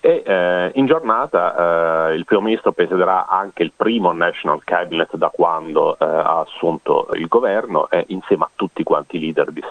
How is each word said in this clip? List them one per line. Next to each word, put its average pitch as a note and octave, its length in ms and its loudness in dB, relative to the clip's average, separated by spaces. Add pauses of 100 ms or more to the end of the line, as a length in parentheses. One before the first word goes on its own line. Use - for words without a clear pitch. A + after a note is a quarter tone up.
E, E3 200 4
eh, F2+ 480 2
in C3+ 120 2
giornata, F2 1200 2
eh, D#2+ 60 0
il E2 100 -6
primo G2+ 160 2
ministro A2 320 -2
presiederà F2+ 520 0
anche F#2+ 380 -2
il D#2+ 100 -4
primo G#2+ 380 0
National E2 540 -2
Cabinet E2+ 500 -2
da E2 140 0
quando, D#2+ 680 0
eh, - 60 0
ha D#2 380 0
assunto - 720 -2
il - 160 -6
governo G2 600 0
e E2+ 200 0
insieme F#2 340 -2
a D2+ 100 -4
tutti F2 300 -6
quanti D2+ 320 -2
i E2 60 -4
leader D#2 300 -2
di C#2 200 -10